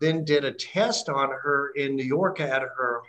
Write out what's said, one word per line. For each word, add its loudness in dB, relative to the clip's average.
then 0
did 4
a -2
test -2
on 2
her 0
in 0
New -2
York 2
at 0
her -2